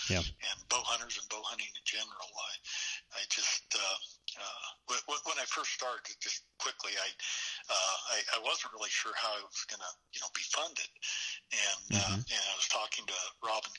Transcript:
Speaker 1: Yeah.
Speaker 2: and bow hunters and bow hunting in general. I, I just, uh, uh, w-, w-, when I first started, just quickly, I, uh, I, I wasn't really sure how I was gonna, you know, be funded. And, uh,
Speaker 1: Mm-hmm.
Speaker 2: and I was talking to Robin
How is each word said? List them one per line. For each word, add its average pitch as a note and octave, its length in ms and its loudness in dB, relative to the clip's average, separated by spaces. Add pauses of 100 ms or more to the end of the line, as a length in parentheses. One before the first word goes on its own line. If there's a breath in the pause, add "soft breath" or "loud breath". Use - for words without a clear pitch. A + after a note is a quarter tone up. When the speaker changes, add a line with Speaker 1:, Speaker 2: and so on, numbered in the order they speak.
(100)
Speaker 1:
Yeah. F2+ 160 6
Speaker 2:
and - 400 -4
bow B2 160 4
hunters A#2 320 0
and - 160 -4
bow G#2+ 160 -6
hunting A2 240 -4
in - 160 -12
general. G#2 480 -2
I, - 180 -6 (600 loud breath)
I - 160 -2
just, - 400 2
uh, G2 280 2 (360)
uh, G2+ 320 -8 (240)
w-, A#2+ 160 2
w-, D3 240 0
when D#3 80 0
I C3 80 0
first - 320 0
started, - 400 -4
just - 240 -2 (160)
quickly, G2+ 400 -2
I, G2 80 2 (640 loud breath)
uh, - 260 6 (140)
I, A#2 80 4 (160)
I A2+ 80 4
wasn't C#3 320 0
really G#2+ 160 -2
sure A2 240 2
how A#2 160 2
I G#2 160 0
was - 240 -4
gonna, G2+ 160 -6 (240)
you - 80 -8
know, - 160 -4
be - 160 -2
funded. - 400 -2 (640 loud breath)
And, G#2 280 2 (120)
uh, G2 240 4
Speaker 1:
Mm-hmm. A#2+ 80 0
Speaker 2:
and - 240 0
I - 80 -2
was - 80 4
talking A2 400 0
to - 120 0 (280)
Robin A2 320 2